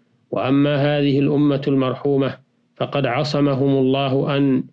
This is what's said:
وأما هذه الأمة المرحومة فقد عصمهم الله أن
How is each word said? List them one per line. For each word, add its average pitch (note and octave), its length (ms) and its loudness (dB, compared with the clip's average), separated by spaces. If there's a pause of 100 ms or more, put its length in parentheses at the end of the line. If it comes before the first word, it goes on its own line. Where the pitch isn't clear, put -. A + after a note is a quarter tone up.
(320)
وأما C#3 440 0
هذه C#3+ 440 0
الأمة C#3+ 480 0
المرحومة C3+ 680 -2 (380)
فقد C3+ 300 -4
عصمهم C#3 720 0
الله C3+ 600 0
أن C3+ 360 2